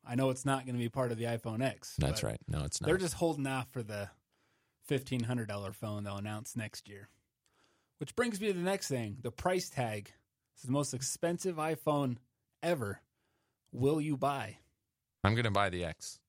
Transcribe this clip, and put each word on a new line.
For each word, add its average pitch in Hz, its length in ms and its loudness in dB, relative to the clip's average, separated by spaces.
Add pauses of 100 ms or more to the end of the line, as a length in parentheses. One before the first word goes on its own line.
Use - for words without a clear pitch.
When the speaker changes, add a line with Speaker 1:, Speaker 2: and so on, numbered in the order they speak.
Speaker 1:
I 120 100 -4
know 131 160 6
it's 127 140 -4
not 135 200 2
gonna 123 140 -2
be 120 100 2
part 127 220 0
of 113 60 -2
the 117 80 -2
iPhone 117 360 -2
X, - 380 -2
Speaker 2:
That's 143 220 2
Speaker 1:
but 57 60 0
Speaker 2:
right. - 200 -4
No, 73 160 0
it's - 180 -4
not. - 60 0
Speaker 1:
they're 175 100 6
just 185 180 0
holding 151 300 0
off 131 240 -2
for 123 140 -6
the 104 260 -6 (760)
fifteen 135 400 0
hundred 120 240 0
dollar 101 220 -4
phone 104 320 -4
they'll 101 140 -4
announce 107 380 -6
next 110 340 -8
year. 101 200 -16 (920)
Which - 160 -8
brings 233 240 2
me 214 80 0
to 202 60 2
the 180 80 0
next 190 260 2
thing, 120 340 -2
the 120 100 -4
price 185 380 0
tag. 107 360 -2 (500)
This - 80 -20
is 131 40 -8
the 123 40 0
most 143 220 2
expensive 170 640 -2
iPhone 147 600 2 (460)
ever. 135 380 2 (680)
Will 139 300 4
you 151 160 0
buy? 131 400 0 (680)
Speaker 2:
I'm 104 120 6
gonna 117 160 4
buy 98 180 6
the 87 160 -2
X. - 440 -8